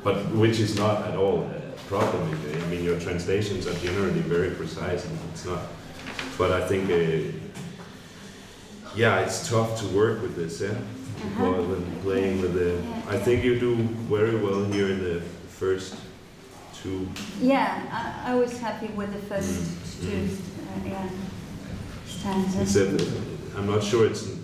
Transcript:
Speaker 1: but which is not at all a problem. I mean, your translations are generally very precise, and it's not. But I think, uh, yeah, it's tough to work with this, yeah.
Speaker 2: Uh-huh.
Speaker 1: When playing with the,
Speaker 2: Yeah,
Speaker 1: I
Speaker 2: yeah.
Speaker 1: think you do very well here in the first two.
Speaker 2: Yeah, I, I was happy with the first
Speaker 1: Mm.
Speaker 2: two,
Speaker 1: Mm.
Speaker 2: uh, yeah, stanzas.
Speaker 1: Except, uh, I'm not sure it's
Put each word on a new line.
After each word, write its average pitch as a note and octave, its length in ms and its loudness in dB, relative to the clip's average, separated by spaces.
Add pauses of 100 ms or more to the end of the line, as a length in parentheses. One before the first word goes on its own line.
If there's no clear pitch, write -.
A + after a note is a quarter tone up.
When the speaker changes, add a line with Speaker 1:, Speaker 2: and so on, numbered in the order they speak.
Speaker 1:
but G2 140 4 (140)
which A2+ 280 6
is G#2 180 2
not G2+ 300 2
at - 80 -2
all F#2+ 280 4
a - 340 -8 (120)
problem. F2+ 340 2 (400)
I E2+ 80 -2
mean, F2 120 -2
your E2+ 160 2
translations F#2 680 0
are F2 60 0 (140)
generally F2+ 340 2
very E2+ 300 2
precise, E2 540 -4
and - 120 -6 (160)
it's - 120 -10
not. F2 160 -4 (760)
But F#2 140 4
I F2+ 160 2
think, F#2+ 240 2
uh, D#2+ 400 4 (1600)
yeah, G#2 240 6
it's - 300 0
tough A2+ 320 2
to G2+ 60 -2
work G2 340 4
with F2 140 -4
this, E2 260 -4
yeah. G2+ 80 0
Speaker 2:
Uh-huh. - 800 -2 (120)
Speaker 1:
When F2 200 -2 (200)
playing F#2+ 380 2
with F2 120 2
the, F2 220 2
Speaker 2:
Yeah, - 340 -4
Speaker 1:
I G2+ 60 0
Speaker 2:
yeah. G2+ 80 0
Speaker 1:
think B2 200 6
you A#2+ 160 4
do A#2+ 160 4 (340)
very A2 260 4
well G2+ 300 2
here G2+ 240 2
in F#2 140 0
the E2+ 180 -2 (280)
first F#2+ 460 -2 (840)
two. F#2 260 -4 (340)
Speaker 2:
Yeah, B3+ 400 4 (100)
I, A#3+ 400 -4
I B3 40 2
was A#3+ 240 2
happy A3 360 -4
with G3+ 160 -4
the G3 80 -6 (140)
first G3 160 0
Speaker 1:
Mm. - 520 -4
Speaker 2:
two, F#2 100 -2
Speaker 1:
Mm. F#2 180 0
Speaker 2:
uh, - 600 -6
yeah, G3 200 -4 (1000)
stanzas. F#3+ 540 0
Speaker 1:
Except, G2 400 4
uh, - 560 -4
I'm G2+ 100 0
not G2+ 160 4
sure A2+ 220 6
it's - 180 0 (200)